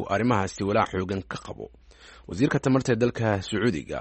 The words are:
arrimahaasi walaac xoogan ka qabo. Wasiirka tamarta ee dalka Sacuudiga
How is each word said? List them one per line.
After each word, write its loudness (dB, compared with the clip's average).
arrimahaasi 0
walaac 2
xoogan -4
ka -12
qabo. -12
Wasiirka 2
tamarta 2
ee 4
dalka 0
Sacuudiga -2